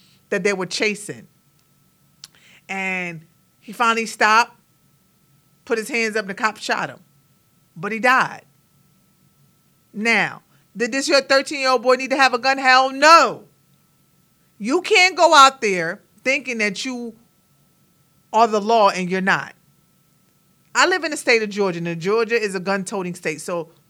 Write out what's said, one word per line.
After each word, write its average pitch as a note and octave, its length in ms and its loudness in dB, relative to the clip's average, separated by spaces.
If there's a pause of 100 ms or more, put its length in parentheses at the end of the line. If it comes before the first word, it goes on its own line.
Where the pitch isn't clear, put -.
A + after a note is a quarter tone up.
(300)
that G3 120 -2
they G3+ 120 0
were F#3 120 -6
chasing. G#3 640 -6 (1400)
And F#3 600 -8 (340)
he A3+ 120 -18
finally A3+ 340 0
stopped, A3+ 520 2 (1080)
put A3+ 100 -2
his A3 140 -4
hands A3+ 260 -2
up, A3 60 -2
and G3 80 -10
the F#3+ 40 -10
cop G#3+ 220 -4
shot G3+ 320 -6
him. - 120 -20 (760)
But G3 160 -8
he A3 60 -6
died. A#3+ 480 0 (1500)
Now, G3+ 500 -2 (340)
did A3+ 160 -4
this C4+ 160 -4
your C#4+ 120 2
thirteen-year-old C4+ 600 0
boy B3+ 140 2
need C4 140 -6
to C4+ 60 -2
have C4 180 4
a B3 40 0
gun? C4+ 200 0
Hell C4 320 4
no. C4+ 540 4 (1120)
You C4 240 -2
can't F#4 340 2
go E4 180 4
out C4+ 260 6
there F#3 400 -4 (240)
thinking B3+ 340 -4
that G#3 260 -4
you A#3+ 300 -10 (1160)
are A3+ 140 4
the G#3+ 140 0
law G#3+ 300 4
and F3+ 200 -4
you're F#3+ 100 -4
not. F3 340 -2 (1200)
I C4 120 4
live F#4 180 0
in D#4+ 60 -6
the D#4 80 -10
state A#3 240 0
of G#3 80 -6
Georgia, F#3+ 340 -2
and E3+ 160 -6
Georgia A3 400 -2
is G3+ 140 -6
a F#3+ 60 -6
gun-toting F#3 540 -6
state. D#3 280 -8
So F3 260 -8 (220)